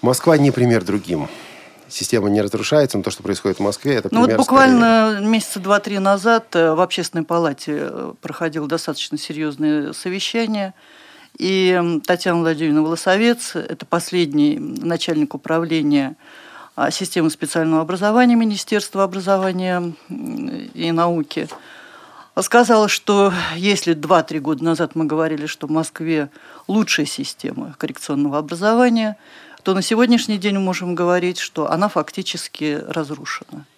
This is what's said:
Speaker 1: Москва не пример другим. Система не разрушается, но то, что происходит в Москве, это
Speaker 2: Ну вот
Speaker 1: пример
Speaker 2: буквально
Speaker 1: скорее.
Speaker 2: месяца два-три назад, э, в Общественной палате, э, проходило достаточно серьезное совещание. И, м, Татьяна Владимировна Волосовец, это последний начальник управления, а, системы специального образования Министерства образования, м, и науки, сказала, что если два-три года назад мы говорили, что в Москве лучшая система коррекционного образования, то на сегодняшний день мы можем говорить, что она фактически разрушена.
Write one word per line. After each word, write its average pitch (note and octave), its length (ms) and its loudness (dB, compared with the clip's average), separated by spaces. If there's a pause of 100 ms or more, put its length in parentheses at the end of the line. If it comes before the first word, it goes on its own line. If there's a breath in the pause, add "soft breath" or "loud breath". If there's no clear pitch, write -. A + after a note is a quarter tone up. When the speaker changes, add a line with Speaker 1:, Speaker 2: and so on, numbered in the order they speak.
Speaker 1:
Москва D3 360 4
не C#3+ 140 4
пример A#2 320 2
другим. F2+ 460 -4 (600 loud breath)
Система G#2 400 -2
не G#2 120 4
разрушается, A2 560 2
но F#2+ 60 -2
то, G#2 80 -2
что - 120 -12
происходит F#2+ 340 -2
в - 40 -4
Москве, G#2 340 0
это G2+ 160 -2
Speaker 2:
Ну A3+ 100 4
вот B3 40 6
Speaker 1:
пример A3 140 2
Speaker 2:
буквально A#3+ 720 6
Speaker 1:
скорее. G#3 160 -2
Speaker 2:
месяца A3 320 0
два-три G3+ 400 0
назад, G3+ 540 2
э, E3 200 4
в D#3+ 80 2
Общественной F3 420 -2
палате, D#3 580 -2
э, D2 380 -8
проходило D#3 480 -6
достаточно D3+ 500 -6
серьезное D3+ 760 -2
совещание. G3 800 -4 (640 loud breath)
И, F#3 320 2
м, E3+ 320 0
Татьяна F3 380 0
Владимировна D#3 420 2
Волосовец, F#3+ 720 0
это - 300 -8
последний D3+ 720 2
начальник D#3 760 -4
управления, D3+ 800 0 (600 loud breath)
а, C3+ 140 0
системы F3+ 400 -2
специального D#3+ 540 0
образования G#3+ 520 4
Министерства G#3 680 0
образования, F#3 880 0 (160 soft breath)
м, - 640 -8
и E3 180 -4
науки, E3 560 0 (960 loud breath)
сказала, A3 480 4
что G3+ 420 2 (240 loud breath)
если F#3+ 380 0
два-три D#3+ 460 0
года C#3+ 240 -4
назад E3 320 0
мы D#3+ 100 0
говорили, D#3 400 -2
что D3+ 220 -10
в - 20 -10
Москве D#3 600 -2 (380 loud breath)
лучшая G3 380 0
система C#3 720 -10
коррекционного C#3+ 640 -4
образования, G#3+ 760 2 (440 loud breath)
то F#3+ 140 0
на F#3+ 80 0
сегодняшний A#3 560 2
день G3 160 -2
мы G3 60 0
можем F3+ 340 -4
говорить, F3 420 0
что - 340 -4
она F#3 180 0
фактически - 960 -6
разрушена. D3+ 800 -10 (120)